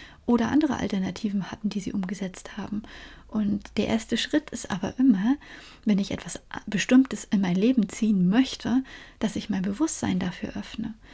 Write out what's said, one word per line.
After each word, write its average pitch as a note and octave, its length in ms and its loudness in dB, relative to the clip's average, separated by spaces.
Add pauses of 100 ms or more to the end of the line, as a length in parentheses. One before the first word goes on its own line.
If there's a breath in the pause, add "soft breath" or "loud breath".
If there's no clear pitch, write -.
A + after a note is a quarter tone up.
(240 loud breath)
oder A#3 240 4
andere D4 280 2
Alternativen F#3+ 720 -4
hatten, - 180 -6
die G3+ 120 -4
sie - 120 -6
umgesetzt F#3 640 -6
haben. G#3 260 -6 (440 loud breath)
Und G#3 520 -2
der G#3 100 2
erste A3+ 300 0
Schritt - 320 0
ist - 200 -8
aber F#3 280 -4
immer, B3 380 6 (480 loud breath)
wenn G#3 140 4
ich G3 120 -2
etwas - 300 -8 (260)
Bestimmtes G#3+ 580 4
in G3+ 160 0
mein F3+ 160 2
Leben G#3+ 320 4
ziehen G3 400 2
möchte, B3+ 560 2 (360 loud breath)
dass - 160 -2
ich - 120 -6
mein F#3+ 140 -2
Bewusstsein G3+ 560 -2
dafür F#3 360 -6
öffne. A3 400 -8 (200 loud breath)